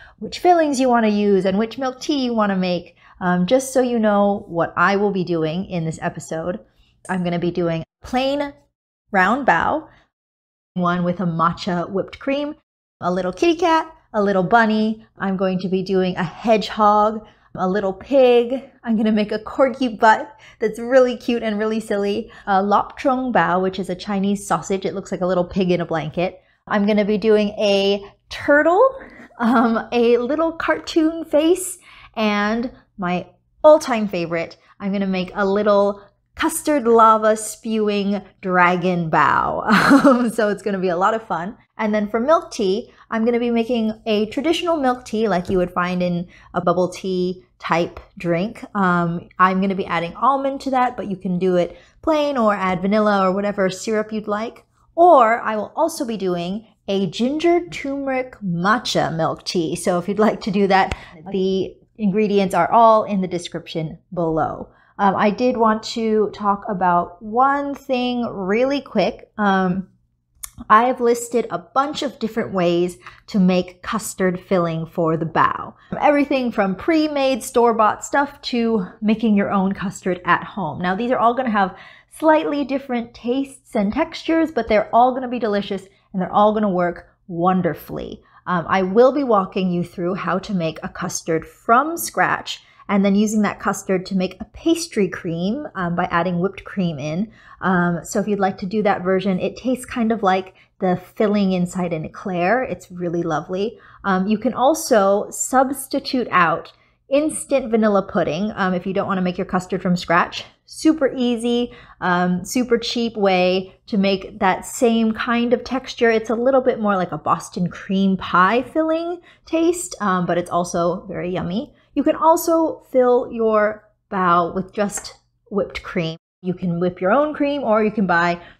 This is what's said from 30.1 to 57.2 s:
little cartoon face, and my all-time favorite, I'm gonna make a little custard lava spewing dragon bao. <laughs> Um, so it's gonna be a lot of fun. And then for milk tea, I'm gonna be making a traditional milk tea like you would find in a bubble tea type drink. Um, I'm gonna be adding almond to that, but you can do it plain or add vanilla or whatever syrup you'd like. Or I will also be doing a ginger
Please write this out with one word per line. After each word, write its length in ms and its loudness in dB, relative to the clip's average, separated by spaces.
little 360 0
cartoon 720 -2
face, 540 0
and 560 0
my 280 -4
all-time 460 6
favorite, 480 -4
I'm 120 -4
gonna 140 -2
make 280 -4
a 100 0
little 580 2
custard 500 0
lava 500 6
spewing 840 -2
dragon 720 2
bao. 560 2
<laughs> 400 6
Um, 240 4
so 200 0
it's 120 -4
gonna 160 -4
be 100 0
a 80 0
lot 180 2
of 120 -6
fun. 300 -6
And 160 0
then 140 0
for 120 -2
milk 320 2
tea, 400 -2
I'm 140 -2
gonna 160 0
be 100 -2
making 560 -2
a 200 0
traditional 500 -2
milk 280 -2
tea 240 -2
like 200 -2
you 100 0
would 140 -2
find 300 -2
in 260 -2
a 60 0
bubble 280 2
tea 560 -4
type 400 -2
drink. 460 -4
Um, 540 0
I'm 220 4
gonna 140 0
be 120 -4
adding 280 -4
almond 480 -2
to 80 -6
that, 260 0
but 140 -8
you 60 -6
can 220 -4
do 180 2
it 200 -2
plain 340 0
or 180 2
add 280 -2
vanilla 440 2
or 60 2
whatever 380 -2
syrup 420 -4
you'd 160 -8
like. 360 -6
Or 460 8
I 160 -4
will 180 -8
also 300 -2
be 120 -6
doing 500 -4
a 180 0
ginger 600 0